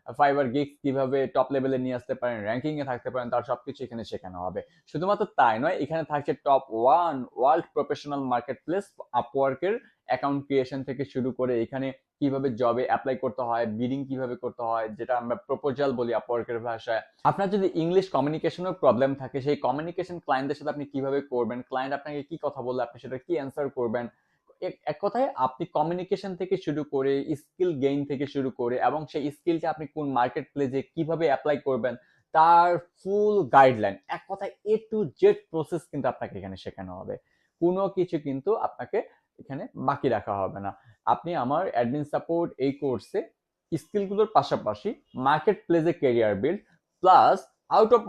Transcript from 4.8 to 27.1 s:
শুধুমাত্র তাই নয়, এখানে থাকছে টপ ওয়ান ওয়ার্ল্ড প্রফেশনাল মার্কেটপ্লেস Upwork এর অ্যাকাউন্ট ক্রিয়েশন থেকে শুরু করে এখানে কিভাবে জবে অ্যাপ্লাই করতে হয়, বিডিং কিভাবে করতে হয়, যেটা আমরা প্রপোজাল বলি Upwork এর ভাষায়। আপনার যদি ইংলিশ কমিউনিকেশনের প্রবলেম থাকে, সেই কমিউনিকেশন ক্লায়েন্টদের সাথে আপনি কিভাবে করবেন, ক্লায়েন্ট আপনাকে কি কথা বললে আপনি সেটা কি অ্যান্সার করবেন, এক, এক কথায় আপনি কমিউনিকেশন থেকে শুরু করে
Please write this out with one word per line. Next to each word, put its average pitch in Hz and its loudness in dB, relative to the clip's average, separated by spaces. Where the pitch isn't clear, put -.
শুধুমাত্র 196 -2
তাই 117 4
নয়, 165 0
এখানে 156 -4
থাকছে 147 -4
টপ 135 2
ওয়ান 139 2
ওয়ার্ল্ড 151 2
প্রফেশনাল 143 -4
মার্কেটপ্লেস 135 -4
Upwork 135 -2
এর 208 -2
অ্যাকাউন্ট 139 -2
ক্রিয়েশন 135 0
থেকে 135 -6
শুরু 127 -4
করে 127 0
এখানে 131 -6
কিভাবে 135 0
জবে 120 0
অ্যাপ্লাই - -2
করতে 127 -4
হয়, 117 0
বিডিং 123 -4
কিভাবে 127 -6
করতে 123 -8
হয়, 113 -2
যেটা 117 -4
আমরা 120 -4
প্রপোজাল 139 -2
বলি 120 -2
Upwork 117 -2
এর 117 -4
ভাষায়। 113 -4
আপনার 185 2
যদি 190 2
ইংলিশ 180 2
কমিউনিকেশনের 160 -2
প্রবলেম 135 4
থাকে, 135 -8
সেই 139 0
কমিউনিকেশন 165 -4
ক্লায়েন্টদের 139 -2
সাথে 147 -6
আপনি 143 -8
কিভাবে 135 -2
করবেন, 123 -2
ক্লায়েন্ট 135 -4
আপনাকে 147 -8
কি 160 -12
কথা 135 -6
বললে 127 -2
আপনি 117 -8
সেটা 127 -10
কি - -8
অ্যান্সার 139 -4
করবেন, 120 -2
এক, 185 -8
এক 156 -6
কথায় 233 0
আপনি 131 -2
কমিউনিকেশন 180 -4
থেকে 190 -2
শুরু 151 -4
করে 139 0